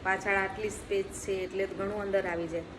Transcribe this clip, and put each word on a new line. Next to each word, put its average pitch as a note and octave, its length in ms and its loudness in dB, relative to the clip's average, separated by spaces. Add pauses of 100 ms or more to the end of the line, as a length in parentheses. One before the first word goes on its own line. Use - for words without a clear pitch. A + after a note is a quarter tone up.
પાછળ F#3+ 380 4
આટલી G#3 280 0
સ્પેસ - 540 -2
છે G3 80 -2 (160)
એટલે F#3+ 180 0
તો F#3+ 140 -6
ઘણું G3+ 260 0
અંદર F#3+ 280 4
આવી E3+ 200 0
જાય. E3 140 -4 (100)